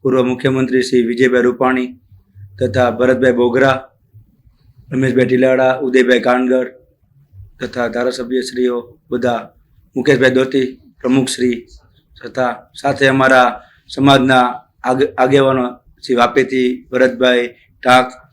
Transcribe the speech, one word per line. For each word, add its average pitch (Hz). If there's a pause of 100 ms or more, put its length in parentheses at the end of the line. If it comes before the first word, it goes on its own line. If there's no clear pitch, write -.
પૂર્વ 131
મુખ્યમંત્રી 127
શ્રી 123
વિજયભાઈ 120
રૂપાણી 127 (720)
તથા 123
ભરતભાઈ 127
બોગરા, 123 (1000)
રમેશભાઈ 127
ટીલાડા, 131
ઉદયભાઈ 127
કાનગર 127 (920)
તથા 120
ધારાસભ્યશ્રીઓ 123 (100)
બધા, 120 (420)
મુકેશભાઈ 131
દોતી 131 (360)
પ્રમુખશ્રી 127 (580)
તથા 120 (120)
સાથે 139
અમારા 131 (320)
સમાજના 131 (240)
આગ-, 131
આગેવાનો 131 (300)
શ્રી 127
વાપીથી 127
ભરતભાઈ 123 (340)
ટાંક 127 (200)